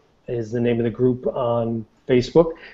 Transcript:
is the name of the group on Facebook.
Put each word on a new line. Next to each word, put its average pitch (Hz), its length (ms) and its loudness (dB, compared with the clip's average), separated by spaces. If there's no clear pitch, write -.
is 117 240 -8
the 120 100 -2
name 120 180 2
of 117 60 0
the 120 40 -2
group 127 380 0
on 117 580 -2
Facebook. 160 460 4